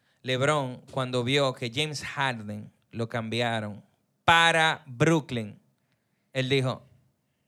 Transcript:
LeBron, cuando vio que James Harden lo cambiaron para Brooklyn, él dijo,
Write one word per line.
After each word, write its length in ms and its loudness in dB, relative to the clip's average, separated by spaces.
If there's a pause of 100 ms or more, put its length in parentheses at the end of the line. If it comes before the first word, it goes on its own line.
(220)
LeBron, 680 0
cuando 340 -2
vio 300 2
que 200 -8
James 300 -4
Harden 640 -6 (200)
lo 180 -6
cambiaron 760 -4 (420)
para 600 4
Brooklyn, 720 0 (760)
él 160 -2
dijo, 320 0 (640)